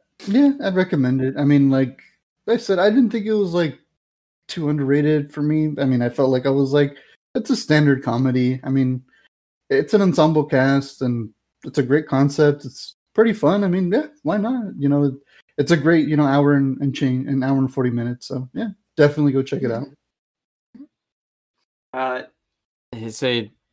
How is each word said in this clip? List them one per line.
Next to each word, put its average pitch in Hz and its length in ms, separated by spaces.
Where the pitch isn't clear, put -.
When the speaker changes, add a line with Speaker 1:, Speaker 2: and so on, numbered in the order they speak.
Speaker 1:
Yeah, 269 240
I'd 190 120
recommend 139 460
it. 131 160
I 143 80
mean, 143 240
like 135 320
I 226 100
said, 190 200
I 190 120
didn't 226 220
think 220 140
it 220 80
was, 196 200
like, 165 260
too 156 220
underrated 147 640
for 156 80
me. 156 380
I 143 60
mean, 127 160
I 120 80
felt 131 200
like 131 160
I 139 40
was 135 240
like, 143 220
"It's 226 140
a 262 60
standard 147 480
comedy." 127 600
I 135 60
mean, 127 320
it's 135 240
an 202 80
ensemble 160 420
cast, 139 580
and 120 320
it's 147 140
a 139 40
great 143 240
concept. 143 580
It's - 300
pretty 226 180
fun. 196 300
I 196 40
mean, 180 240
yeah, 285 160
why 170 140
not? 220 400
You 143 120
know, 143 280
it's 135 140
a 165 60
great, 156 300
you 151 100
know, 147 80
hour 143 280
and, 135 280
and 139 120
change, 131 340
an 135 140
hour 135 160
and 131 160
forty 127 160
minutes. 120 380
So, 127 260
yeah, 214 160
definitely 147 340
go 135 100
check 135 220
it 120 80
out. 120 160
Speaker 2:
Mm-hmm. 269 60
Speaker 3:
Uh, 127 280
I 113 160
say 117 420